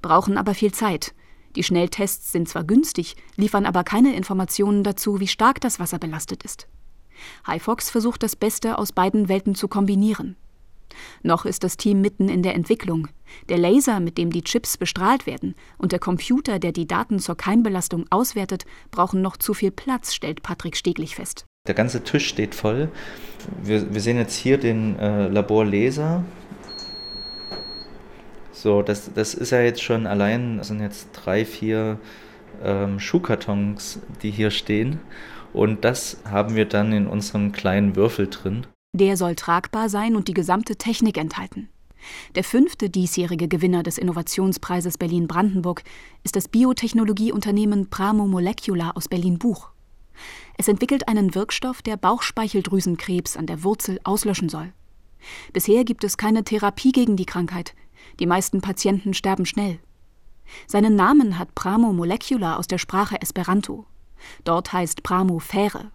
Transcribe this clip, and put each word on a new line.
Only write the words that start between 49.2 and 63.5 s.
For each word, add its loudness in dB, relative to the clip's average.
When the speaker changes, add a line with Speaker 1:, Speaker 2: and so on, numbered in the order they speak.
Speaker 1:
Es 2
entwickelt 2
einen 2
Wirkstoff, -4
der -4
Bauchspeicheldrüsenkrebs 0
an -4
der -6
Wurzel 0
auslöschen 0
soll. -6
Bisher 6
gibt -2
es -4
keine 2
Therapie 2
gegen 4
die -2
Krankheit. -4
Die 2
meisten 2
Patienten 0
sterben 0
schnell. -2
Seinen 4
Namen 6
hat -8
Pramo 2
Molecular 0
aus -6
der -2
Sprache -2
Esperanto. -2